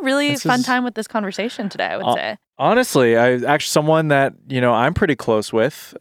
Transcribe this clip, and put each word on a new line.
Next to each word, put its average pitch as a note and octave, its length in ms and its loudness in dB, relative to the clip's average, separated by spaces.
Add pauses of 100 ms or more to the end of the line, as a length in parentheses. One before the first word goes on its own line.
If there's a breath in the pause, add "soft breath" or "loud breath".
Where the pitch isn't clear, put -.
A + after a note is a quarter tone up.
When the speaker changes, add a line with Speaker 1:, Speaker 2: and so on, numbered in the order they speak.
Speaker 1:
a - 40 -6
really C#4+ 260 0
Speaker 2:
This C#4 120 -4
Speaker 1:
fun B3 180 2
Speaker 2:
is A#3+ 40 -2
Speaker 1:
time B3 200 -2
with B3 100 -6
this A3 120 -8
conversation G#3 600 -6
today, F#2 200 -4
I F2+ 100 -4
would - 80 -4
Speaker 2:
Hon-, A#2+ 120 2
Speaker 1:
say. G#2 200 -6 (200)
Speaker 2:
honestly, C#3+ 600 2
I, B2 220 4
actually C#3+ 320 0
someone D#3 380 2
that, C#3 240 2 (140)
you C3 140 -2
know, B2 120 4
I'm B2 200 2
pretty D#3+ 240 0
close G#2+ 340 -2
with, A2+ 500 -2